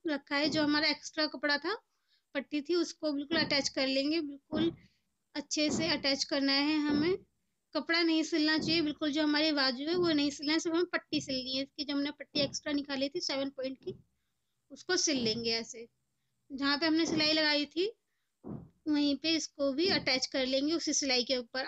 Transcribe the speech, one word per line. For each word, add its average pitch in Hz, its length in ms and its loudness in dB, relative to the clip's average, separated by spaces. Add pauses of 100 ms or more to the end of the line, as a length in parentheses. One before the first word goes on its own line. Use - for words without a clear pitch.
रखा 285 280 -2
है। 294 140 2
जो 311 120 2
हमारा 302 260 2
extra 302 400 -2
कपड़ा 294 300 -2
था, 339 160 -2 (600)
पट्टी 294 280 -4
थी, 339 140 -2
उसको 311 360 -2
बिल्कुल 294 260 -2
attach 294 320 0
कर 269 180 -2
लेंगे। 277 340 0
बिल्कुल 311 500 -2 (600)
अच्छे 302 360 -2
से 320 180 0
attach 277 360 0
करना 277 300 0
है 294 240 2
हमें, 294 380 2 (580)
कपड़ा 330 280 0
नहीं 320 220 4
सिलना 311 340 2
चाहिए 330 240 2
बिल्कुल। 302 300 -2
जो 311 100 0
हमारी 302 320 2
बाजू 269 300 0
है 330 120 -2
वो 349 160 2
नहीं 285 200 2
सिलना 294 200 -2
है, 330 60 4
सिर्फ 330 180 0
हमें 349 120 2
पट्टी 302 320 -4
सिलनी 262 360 -6
है। 269 60 0
इसकी 277 220 -8
जो 285 100 -4
हमने 285 180 0
पट्टी 294 280 -6
extra 277 340 -2
निकाली 285 340 -2
थी 359 140 -6
seven 277 300 -2
point 262 260 -6
की, 381 160 -10 (760)
उसको 320 280 -2
सिल 302 220 2
लेंगे 226 320 -2
ऐसे। 226 340 -8 (640)
जहाँ 277 280 0
पे 330 80 0
हमने 320 200 4
सिलाई 311 280 2
लगाई 294 340 2
थी 370 220 0 (540)
वहीं 294 720 -2
पे 320 160 -2
इसको 294 400 0
भी 320 180 2
attach 262 380 0
कर 262 180 0
लेंगे 269 280 0
उसी 320 200 -2
सिलाई 254 300 0
के 262 140 0
ऊपर। 254 300 -6